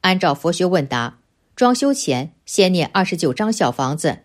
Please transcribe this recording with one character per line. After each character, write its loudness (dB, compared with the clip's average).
按 2
照 2
佛 -2
学 0
问 0
答， -4
装 4
修 0
前 -4
先 2
念 0
二 2
十 -4
九 0
张 -2
小 0
房 -2
子 -4